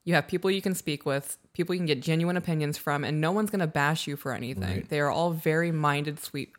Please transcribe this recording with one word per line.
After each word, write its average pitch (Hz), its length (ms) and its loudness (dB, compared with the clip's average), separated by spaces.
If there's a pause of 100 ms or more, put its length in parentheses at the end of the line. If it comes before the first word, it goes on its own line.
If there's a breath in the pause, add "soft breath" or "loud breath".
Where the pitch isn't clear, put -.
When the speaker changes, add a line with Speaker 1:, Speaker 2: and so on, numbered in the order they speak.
Speaker 1:
You 170 100 2
have 147 140 2
people 185 220 0
you 190 100 2
can 190 140 0
speak 151 320 -4
with, 139 320 -2 (160)
people 175 200 0
you 185 40 0
can 175 80 0
get 139 160 2
genuine 165 340 2
opinions 156 400 0
from, 143 280 -2
and 151 180 0
no 165 100 2
one's 208 180 0
gonna 185 160 2
bash 156 400 0
you 143 100 -4
for 135 160 -4
anything. 120 300 -6
Speaker 2:
Right. - 260 -2
Speaker 1:
They 151 120 0
are 143 100 2
all 170 220 2
very 165 400 2
minded, 147 480 0
sweet, - 380 -8